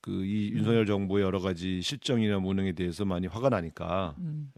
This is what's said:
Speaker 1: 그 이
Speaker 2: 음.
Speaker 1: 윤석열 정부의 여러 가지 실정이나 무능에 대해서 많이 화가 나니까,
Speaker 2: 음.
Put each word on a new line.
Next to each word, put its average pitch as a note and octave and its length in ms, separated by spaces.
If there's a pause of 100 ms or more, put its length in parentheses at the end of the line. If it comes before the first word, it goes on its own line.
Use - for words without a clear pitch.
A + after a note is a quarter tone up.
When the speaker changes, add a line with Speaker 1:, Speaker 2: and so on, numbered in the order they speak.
Speaker 1:
그 F#2+ 220
이 G#2 300
Speaker 2:
음. A#2 60
Speaker 1:
윤석열 A2 260
정부의 G2 400
여러 F#2 160
가지 F#2 400
실정이나 A2 580
무능에 F#2+ 340
대해서 F2+ 340
많이 F2+ 200
화가 A2+ 220
나니까, F2 720
Speaker 2:
음. D3+ 400